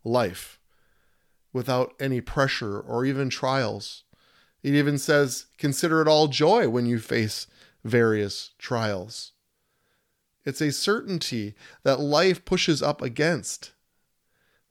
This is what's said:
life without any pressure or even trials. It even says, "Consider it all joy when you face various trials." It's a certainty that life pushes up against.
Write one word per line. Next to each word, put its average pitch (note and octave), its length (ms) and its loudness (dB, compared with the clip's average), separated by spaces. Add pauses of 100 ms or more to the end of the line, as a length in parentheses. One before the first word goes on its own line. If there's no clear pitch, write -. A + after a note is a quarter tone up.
life A2+ 560 -2 (920)
without B2+ 460 -2
any C3+ 200 -2
pressure A#2+ 600 -2
or A#2 260 -4
even C3+ 240 -2
trials. B2 720 -4 (600)
It C#3 100 0
even C#3+ 240 2
says, C#3+ 480 2 (140)
"Consider D#3+ 420 2
it D#3 60 4
all D#3 200 6
joy D3+ 400 4
when A#2+ 200 0
you A#2+ 100 0
face A2 480 -4 (380)
various A2 720 2
trials." G#2+ 760 -6 (1080)
It's C#3 180 -6
a D3+ 100 2
certainty D3+ 840 -4 (300)
that C3+ 160 2
life D#3+ 440 2
pushes F3 380 0
up C#3+ 220 0
against. C3+ 720 -2 (960)